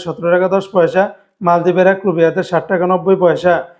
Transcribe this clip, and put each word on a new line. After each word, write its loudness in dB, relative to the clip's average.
সতেরো -6
টাকা 2
দশ -2
পয়সা, 2
মালদ্বীপের 2
এক 2
রুপিয়াতে 0
ষাট -2
টাকা 0
নব্বই 0
পয়সা, 2